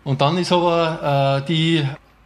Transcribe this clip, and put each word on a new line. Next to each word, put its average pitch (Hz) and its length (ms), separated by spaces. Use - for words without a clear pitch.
Und 139 180
dann 151 160
ist 175 140
aber, 160 920
äh, 143 40
die 160 360